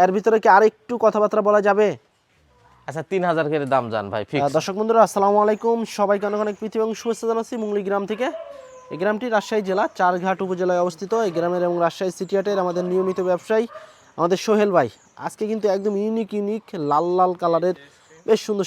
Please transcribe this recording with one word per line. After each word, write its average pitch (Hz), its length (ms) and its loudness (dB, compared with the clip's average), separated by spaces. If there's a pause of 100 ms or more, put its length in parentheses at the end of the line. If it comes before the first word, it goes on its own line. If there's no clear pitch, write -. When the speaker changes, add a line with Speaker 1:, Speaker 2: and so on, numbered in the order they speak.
Speaker 1:
এর 185 80 4
ভিতরে 214 280 2
কি 220 80 2
আরেকটু 214 460 6 (100)
কথাবার্তা 208 440 2
বলা 208 200 4
যাবে? 196 280 2 (920)
Speaker 2:
আচ্ছা, 151 160 -8
তিন 185 220 -2
হাজার 165 280 2
করে 147 220 0
দাম 127 180 2
যান 104 200 -2
ভাই, 107 180 -2
ফিক্স। 143 140 0
Speaker 1:
আহ, 139 120 0
দর্শক 185 240 -2
বন্ধুরা, 226 220 2
আসসালামু 202 420 2
আলাইকুম। 226 400 0 (140)
সবাইকে 202 280 0
অনেক 208 140 -2
অনেক 214 200 -4
প্রীতি 214 180 -8
এবং 220 120 -2 (100)
শুভেচ্ছা 226 300 -6
জানাচ্ছি 226 260 -4
মুঙ্গলি 208 260 -4
গ্রাম 196 280 -4
থেকে। 220 160 -6 (640)
এই 147 100 -10
গ্রামটি 214 280 -2
রাজশাহী 214 340 -2
জেলা 190 220 0 (140)
চারঘাট 185 440 0
উপজেলায় 185 420 0
অবস্থিত। 180 300 -6
এই 220 160 0
গ্রামের 175 380 -2
এবং 175 120 0
রাজশাহী 170 300 0
সিটি 185 260 -6
হাটের 196 280 0
আমাদের 180 200 -2
নিয়মিত 185 360 -2
ব্যবসায়ী 208 460 0 (500)
আমাদের 175 300 2
সোহেল 208 300 4
ভাই 135 120 6 (380)
আজকে 190 240 -10
কিন্তু 214 180 -2
একদম 196 280 -2
ইউনিক 214 380 -4
ইউনিক 208 280 -4 (280)
লাল 156 160 2 (120)
লাল 185 160 2
কালারের 175 400 0 (520)
বেশ - 200 4
সুন্দর 202 200 -2